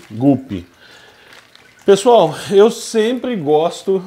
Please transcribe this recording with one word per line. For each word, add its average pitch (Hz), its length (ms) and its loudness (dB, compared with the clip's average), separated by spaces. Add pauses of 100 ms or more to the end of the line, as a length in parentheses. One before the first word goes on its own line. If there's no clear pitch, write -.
(100)
guppy. 117 560 -2 (1160)
Pessoal, 196 500 4 (160)
eu 202 200 4
sempre 233 640 -4
gosto 170 720 -2